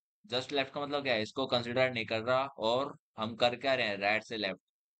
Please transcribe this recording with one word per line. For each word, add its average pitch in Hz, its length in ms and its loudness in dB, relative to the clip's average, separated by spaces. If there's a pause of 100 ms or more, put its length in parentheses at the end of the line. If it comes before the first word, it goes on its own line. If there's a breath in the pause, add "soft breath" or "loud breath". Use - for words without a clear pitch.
(260)
just 127 260 -4
left 139 220 -2
का 143 80 -4
मतलब 143 220 -2
क्या 131 100 0
है? 110 80 2
इसको 131 260 -2
consider 123 440 2
नहीं 113 140 -4
कर 113 160 -2
रहा, 131 260 2
और 123 480 0 (220)
हम 113 180 -4
कर 120 200 4
क्या 135 180 0
रहे 120 140 2
हैं? 101 100 -2
right 104 260 2
से 117 140 -8
left, 95 220 -2 (400)